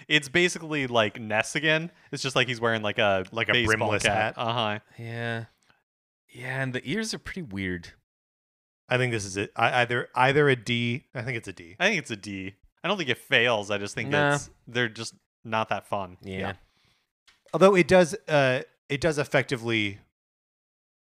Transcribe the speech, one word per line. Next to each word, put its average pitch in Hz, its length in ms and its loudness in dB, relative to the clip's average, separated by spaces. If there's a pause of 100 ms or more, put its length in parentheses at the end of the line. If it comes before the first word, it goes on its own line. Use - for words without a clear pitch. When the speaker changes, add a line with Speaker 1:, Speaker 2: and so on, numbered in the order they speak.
Speaker 1:
it's 147 220 2
basically 160 580 0
like 113 320 2
Ness 107 360 -2
again. 160 360 0 (200)
It's 143 100 -8
just 135 140 -2
like 127 120 4
he's 117 140 -4
wearing, 113 200 2
like, 104 180 -2
a 98 320 4
Speaker 2:
Like 113 180 -2
a 107 40 4
Speaker 1:
baseball 110 240 4
Speaker 2:
brimless 107 260 0
Speaker 1:
cap. 104 120 2
Speaker 2:
hat. 107 220 0
Speaker 1:
Uh-huh. 113 420 -2 (200)
Speaker 3:
Yeah. 117 460 -6 (840)
Yeah, 131 320 -8
and 131 120 -4
the 123 160 -4
ears 220 240 -4
are 151 60 -8
pretty - 240 -10
weird. 95 460 -6 (1000)
Speaker 2:
I 123 80 2
think 123 140 2
this 107 140 -4
is 98 120 -8
it. 101 180 -2
I, 123 260 2
either, 120 320 -2
either 139 360 4
a 131 60 4
D. 120 500 -4 (100)
I 120 80 -8
think 120 140 -6
it's 110 100 -12
a 95 60 -10
D. 87 260 -20
Speaker 1:
I 180 80 2
think 214 120 0
it's 123 120 -8
a 117 60 -6
D. 98 360 -10 (300)
I 160 40 -6
don't 202 100 -2
think 151 120 -6
it 113 80 0
fails. 117 540 2
I 104 80 0
just 101 160 -8
think 117 140 -6
Speaker 3:
Nah. 143 260 2
Speaker 1:
it's, - 160 -6 (160)
they're 120 220 -2
just 110 260 -12 (280)
not 110 260 -2
that 101 180 -4
fun. 92 340 -6
Speaker 3:
Yeah. 95 180 -10
Speaker 2:
Yeah. 95 140 -6 (1000)
Although 190 220 8
it 170 120 4
does, 180 280 6 (120)
uh, 139 360 2 (260)
it 139 100 -4
does 156 180 0
effectively 117 840 -2 (1040)